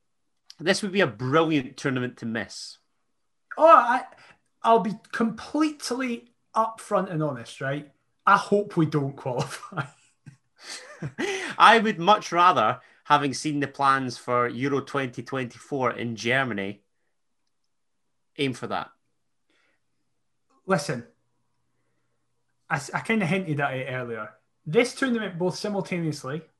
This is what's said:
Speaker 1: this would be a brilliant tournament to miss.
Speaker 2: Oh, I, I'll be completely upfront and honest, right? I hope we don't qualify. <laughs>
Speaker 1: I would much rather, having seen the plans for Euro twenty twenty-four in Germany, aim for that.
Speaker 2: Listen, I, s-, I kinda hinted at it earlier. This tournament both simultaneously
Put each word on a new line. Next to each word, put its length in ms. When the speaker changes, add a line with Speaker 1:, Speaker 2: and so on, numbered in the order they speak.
Speaker 1:
this 220
would 100
be 100
a 60
brilliant 720
tournament 400
to 80
miss. 520
Speaker 2:
Oh, 80
I, 380
I'll 160
be 140
completely 1200
upfront 560
and 120
honest, 380
right? 300
I 120
hope 400
we 80
don't 300
qualify. 760
<laughs> 1700
Speaker 1:
I 220
would 200
much 320
rather, 480
having 280
seen 260
the 80
plans 500
for 300
Euro 340
twenty 420
twenty-four 680
in 240
Germany, 640
aim 160
for 140
that. 220
Speaker 2:
Listen, 400
I, 60
s-, 180
I 80
kinda 240
hinted 340
at 140
it 160
earlier. 400
This 280
tournament 460
both 160
simultaneously 880